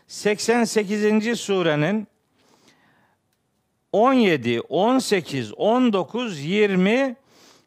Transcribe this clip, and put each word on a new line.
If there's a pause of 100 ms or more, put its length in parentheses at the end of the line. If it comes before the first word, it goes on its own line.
seksen
sekizinci
surenin (1800)
on
yedi,
on
sekiz,
on
dokuz,
yirmi, (500)